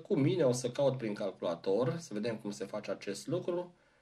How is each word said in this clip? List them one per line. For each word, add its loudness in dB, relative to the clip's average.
cu 0
mine, 4
o 6
să -2
caut 2
prin -2
calculator, 0
să -12
vedem -2
cum -6
se -6
face -6
acest -6
lucru -2